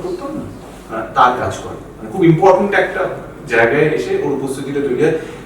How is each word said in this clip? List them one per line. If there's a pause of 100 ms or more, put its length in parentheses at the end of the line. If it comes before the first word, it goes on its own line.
করতাম
না, (540)
আহ, (100)
তার
কাজ
করে,
মানে,
খুব
ইম্পর্টেন্ট
একটা (400)
জায়গায়
এসে
ওর
উপস্থিতিটা
তৈরি
হয়। (280)